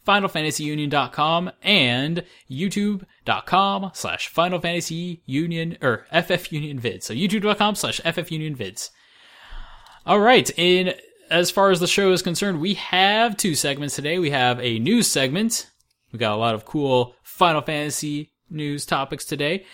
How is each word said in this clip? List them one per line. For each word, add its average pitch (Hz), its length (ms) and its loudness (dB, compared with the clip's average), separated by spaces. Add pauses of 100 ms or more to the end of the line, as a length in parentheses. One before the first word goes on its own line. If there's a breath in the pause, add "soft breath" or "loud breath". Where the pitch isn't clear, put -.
final 196 240 2
fantasy 151 380 -4
union 151 240 -4
dot 143 240 0
com, 165 360 0 (140)
and 156 640 2 (260 loud breath)
youtube 202 540 -2 (180 soft breath)
dot 104 220 -2
com 196 480 0
slash - 340 -6
final 175 320 0
fantasy 170 680 -6
union, 165 560 -4
or 120 300 0
F 170 180 0
F 175 220 -2
Union 147 260 -6
Vids. 110 260 -6
So - 100 -8
youtube 185 300 0
dot 208 140 0
com 208 160 2
slash - 300 -4
F 165 140 -2
F 165 160 -8
Union 156 200 -6
Vids. 101 360 -10 (1160 loud breath)
All 202 140 4
right, 226 400 6
in, 180 340 4 (380)
as 170 200 2
far 196 180 4
as 175 100 4
the 175 60 2
show 190 260 2
is 180 120 2
concerned, 180 360 -2
we 190 140 -2
have 202 640 2
two 175 160 0
segments 139 420 -2
today. 151 220 -2
We 160 140 0
have 123 280 2
a 117 200 -2
news 196 260 4
segment. 156 640 0 (420)
We 117 60 -12
got 110 160 0
a 107 40 -2
lot 113 180 2
of 104 100 -10
cool 131 560 2
Final 160 400 2
Fantasy 147 720 -6 (180)
news 147 340 -6
topics 139 420 -4
today. 156 380 -4 (100)